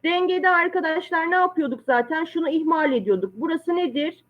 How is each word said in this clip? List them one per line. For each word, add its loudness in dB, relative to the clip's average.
Dengede 0
arkadaşlar 0
ne 2
yapıyorduk 0
zaten? 0
Şunu -4
ihmal 2
ediyorduk. 0
Burası -2
nedir? -4